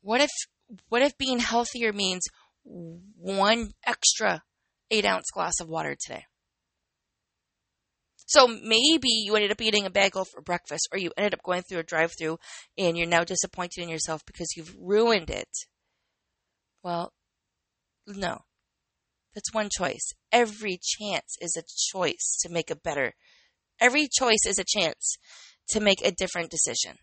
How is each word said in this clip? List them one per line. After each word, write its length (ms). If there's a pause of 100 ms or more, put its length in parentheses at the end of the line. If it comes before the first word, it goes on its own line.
What 180
if, 100 (580)
what 140
if 160
being 220
healthier 520
means 300 (420)
one 1080 (120)
extra 580 (480)
eight 140
ounce 280
glass 280
of 80
water 300
today? 260 (2000)
So 200
maybe 640
you 280
ended 140
up 100
eating 240
a 60
bagel 340
for 160
breakfast, 500
or 80
you 180
ended 180
up 80
going 200
through 180
a 40
drive-thru 540 (400)
and 180
you're 100
now 180
disappointed 580
in 60
yourself 360
because 320
you've 240
ruined 480
it. 200 (1300)
Well, 300 (920)
no. 320 (960)
That's 180
one 240
choice. 360 (180)
Every 520
chance 580
is 160
a 80 (280)
choice 500
to 80
make 200
a 60
better, 380 (680)
every 300
choice 360
is 120
a 200
chance 380 (540)
to 100
make 240
a 80
different 380
decision. 520